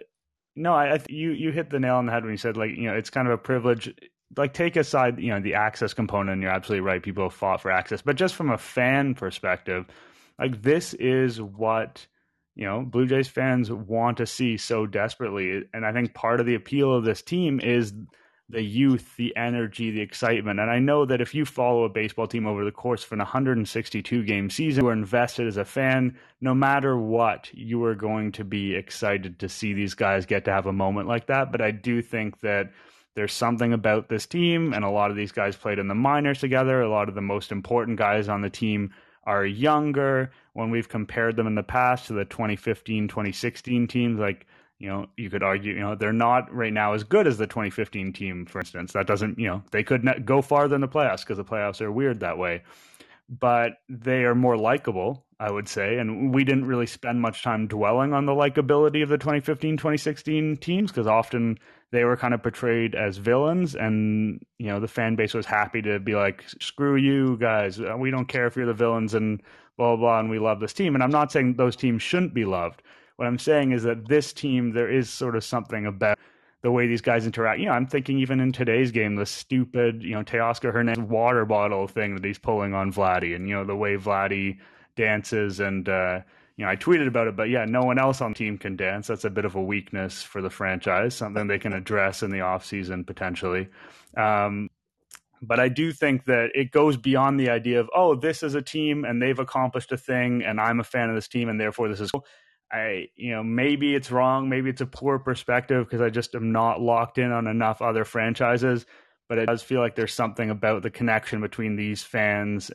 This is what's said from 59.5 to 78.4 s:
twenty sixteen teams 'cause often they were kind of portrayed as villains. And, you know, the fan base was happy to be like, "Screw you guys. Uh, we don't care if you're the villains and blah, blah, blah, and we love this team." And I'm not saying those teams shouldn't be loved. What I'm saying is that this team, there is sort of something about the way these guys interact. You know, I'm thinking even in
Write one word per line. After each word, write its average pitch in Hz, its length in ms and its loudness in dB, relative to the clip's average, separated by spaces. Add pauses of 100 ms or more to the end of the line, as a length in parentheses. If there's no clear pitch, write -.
twenty 151 220 0
sixteen 156 580 -2
teams 185 340 -2
'cause 117 160 -2
often 113 520 2 (340)
they 120 120 4
were 120 120 2
kind 120 180 0
of 113 80 -4
portrayed 117 540 0
as 101 220 -2
villains. 143 580 2
And, 107 680 0 (140)
you 117 80 -6
know, 101 140 -2
the 110 80 -4
fan 113 260 0
base 110 200 0
was 110 120 -4
happy 107 360 0
to 104 180 -2
be 104 160 -2
like, 98 280 0 (160)
"Screw 143 360 0
you 135 400 4
guys. 107 420 0
Uh, 110 180 -6
we 131 140 -2
don't 127 160 -2
care 127 200 0
if 117 100 -2
you're 127 100 0
the 117 80 0
villains 113 400 2
and 107 280 0 (340)
blah, 120 200 4
blah, - 0 -
blah, 113 240 4
and 110 100 -2
we 110 80 -2
love 107 220 0
this 107 120 -6
team." 175 220 0
And 131 80 4
I'm 127 80 4
not 147 220 2
saying 127 220 4
those 123 220 2
teams 117 260 0
shouldn't 180 320 0
be 117 100 0
loved. 87 380 -2 (340)
What 123 100 -2
I'm 120 120 0
saying 143 340 4
is 120 100 2
that 113 260 -2
this 143 240 4
team, 127 400 -2
there 117 160 0
is 123 220 2
sort 120 260 -4
of 110 80 -2
something 110 400 -4
about 104 340 0 (440)
the 120 80 2
way 123 160 4
these 117 160 0
guys 117 240 2
interact. 113 320 0
You 190 80 0
know, 190 60 2
I'm 127 140 2
thinking 135 340 -2
even 131 180 0
in 131 140 2